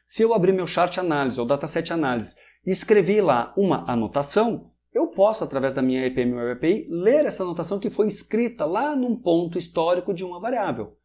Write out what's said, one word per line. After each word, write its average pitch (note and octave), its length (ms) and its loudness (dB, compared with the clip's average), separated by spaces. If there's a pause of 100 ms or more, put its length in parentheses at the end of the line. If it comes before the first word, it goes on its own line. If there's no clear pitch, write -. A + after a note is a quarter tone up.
se - 180 -2
eu A3+ 100 4
abrir F#3+ 180 4
meu F3+ 160 2
chart F3 300 0
análise C#3+ 420 -2
ou A#2 60 0
dataset C#3+ 460 -2
análise B2+ 440 -2 (300)
e F#3 60 -2
escrevi G#3 500 4
lá B2 360 2
uma F#3 320 2
anotação, C#3+ 840 0 (220)
eu D#4+ 140 0
posso, G#3 360 2
através C3+ 300 -2
da C3+ 80 -2
minha C3 240 2
E B2+ 60 0
P B2+ 100 0
M B2 120 2
Web A#2+ 180 -2
A B2 40 -4
P D#3 140 0
I, G#3+ 200 0
ler A3+ 360 4
essa F#3+ 180 -4
anotação F3 360 -4
que G3+ 100 -4
foi G#3 180 0
escrita A3+ 580 -4
lá B3 300 -2
num B3 200 -2
ponto E3+ 420 0
histórico F3+ 560 -2
de F3+ 100 -6
uma F3 160 -10
variável. F#3+ 640 -4